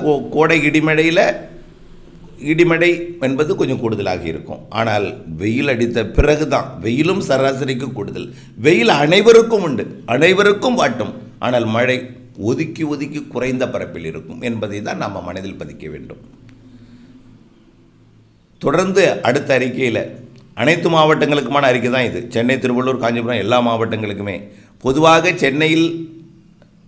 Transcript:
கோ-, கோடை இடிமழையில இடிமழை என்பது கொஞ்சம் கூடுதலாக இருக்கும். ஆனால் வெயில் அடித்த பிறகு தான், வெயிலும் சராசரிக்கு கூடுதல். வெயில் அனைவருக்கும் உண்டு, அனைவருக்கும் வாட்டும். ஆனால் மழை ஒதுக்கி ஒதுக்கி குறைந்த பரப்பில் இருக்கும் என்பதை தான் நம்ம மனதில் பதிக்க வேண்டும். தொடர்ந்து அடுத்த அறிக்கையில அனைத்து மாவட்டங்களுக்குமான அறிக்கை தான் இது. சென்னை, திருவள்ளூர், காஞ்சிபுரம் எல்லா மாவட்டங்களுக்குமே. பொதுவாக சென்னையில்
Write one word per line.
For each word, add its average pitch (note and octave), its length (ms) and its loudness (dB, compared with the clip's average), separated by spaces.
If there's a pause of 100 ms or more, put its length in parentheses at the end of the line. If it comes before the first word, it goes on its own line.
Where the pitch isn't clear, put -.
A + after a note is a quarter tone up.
கோ-, C#3+ 200 2 (140)
கோடை D#3+ 220 4 (100)
இடிமழையில D#3 520 2 (1300)
இடிமழை E3 380 4 (380)
என்பது D3 320 0
கொஞ்சம் C3 240 -2
கூடுதலாக G2 480 -4
இருக்கும். - 320 -12 (160)
ஆனால் G#2 280 0 (340)
வெயில் A#2+ 320 0
அடித்த A#2+ 260 -2 (180)
பிறகு D3 380 4
தான், G#2+ 140 -2 (160)
வெயிலும் D#3 440 0
சராசரிக்கு C3+ 600 0 (100)
கூடுதல். F#2+ 280 -10 (400)
வெயில் G#3 260 4 (100)
அனைவருக்கும் A3 640 6
உண்டு, G#2 160 -4 (300)
அனைவருக்கும் G3 680 4
வாட்டும். A#2+ 320 -2 (340)
ஆனால் A#2+ 200 0 (100)
மழை B2+ 220 0 (500)
ஒதுக்கி D#3+ 440 -4
ஒதுக்கி D3 280 -8 (140)
குறைந்த B2+ 380 -4
பரப்பில் E2 380 -8
இருக்கும் D#2+ 380 -14
என்பதை G#2 300 -6 (100)
தான் F3+ 160 -6
நம்ம G2 240 -8
மனதில் F#2+ 320 -10
பதிக்க D#2+ 240 -16 (100)
வேண்டும். - 280 -18 (2500)
தொடர்ந்து F#3 400 2 (240)
அடுத்த C3+ 300 0
அறிக்கையில B2 420 -2 (600)
அனைத்து E3+ 320 2
மாவட்டங்களுக்குமான C#3+ 760 2
அறிக்கை B2 220 0
தான் B2+ 160 0
இது. F2 120 -6 (140)
சென்னை, A#2+ 280 2
திருவள்ளூர், B2+ 420 -2
காஞ்சிபுரம் A#2 400 -2
எல்லா A#2+ 140 2 (100)
மாவட்டங்களுக்குமே. G#2 680 -4 (480)
பொதுவாக D#3+ 480 4 (100)
சென்னையில் D#3 440 2 (1000)